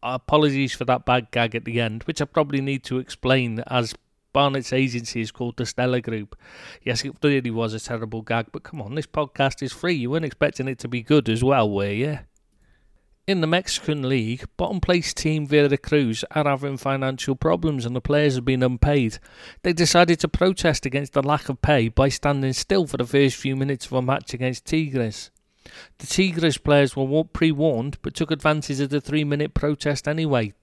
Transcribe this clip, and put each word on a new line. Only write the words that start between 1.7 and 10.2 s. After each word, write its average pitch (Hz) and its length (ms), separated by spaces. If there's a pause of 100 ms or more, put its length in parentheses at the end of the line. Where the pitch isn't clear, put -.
end, 110 240
which - 160
I 147 40
probably 143 360
need 135 240
to 127 140
explain 127 680
as 120 260 (380)
Barnett's 139 400
agency 120 480
is 110 100
called 120 260
the 127 100
Stella 127 340
Group. 110 360 (460)
Yes, 120 220
it 139 180
really 139 280
was 113 240
a 110 60
terrible 113 420
gag, 113 300
but - 100
come - 180
on, 107 140
this 151 120
podcast 139 560
is 131 100
free. 175 220
You 123 160
weren't 160 140